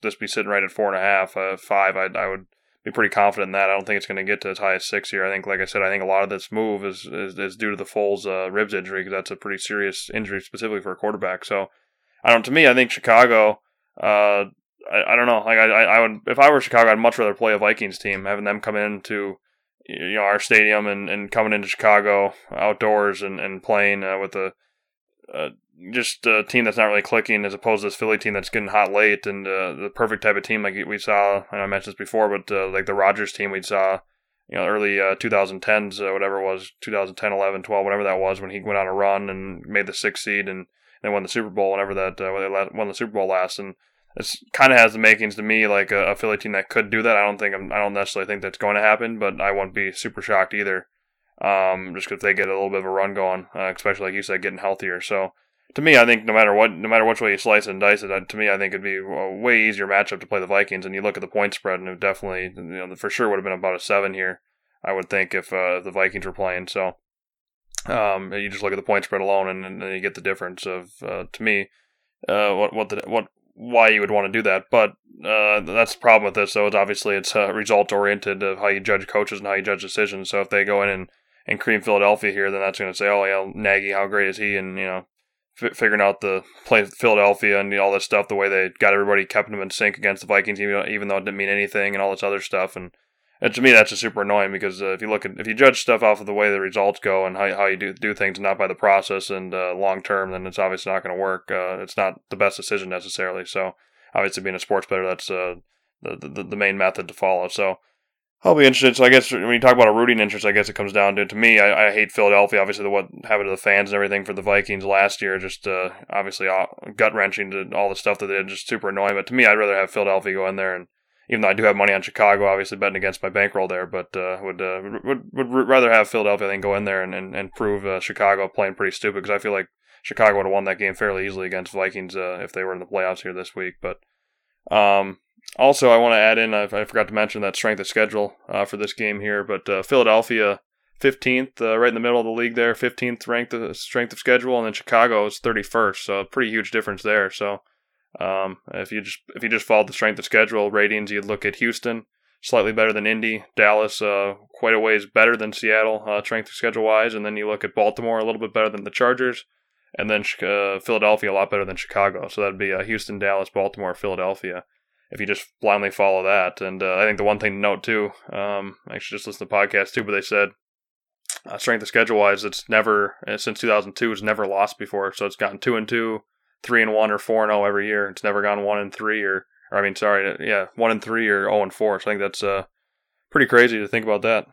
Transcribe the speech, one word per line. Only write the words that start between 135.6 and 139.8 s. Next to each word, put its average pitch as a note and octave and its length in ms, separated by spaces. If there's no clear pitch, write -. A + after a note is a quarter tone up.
I A2+ 80
wanna A#2 180
add A2 220
in, A2+ 160
I, G#2 100
I G#2 220
forgot G#2+ 220
to A2 60
mention G#2+ 280
that G2 140
strength G#2+ 240
of F#2+ 80
schedule, G#2+ 480
uh, F#2+ 160
for G2+ 120
this G2+ 160
game G#2 280
here, G#2 220
but, F#2+ 260
uh, F#2+ 140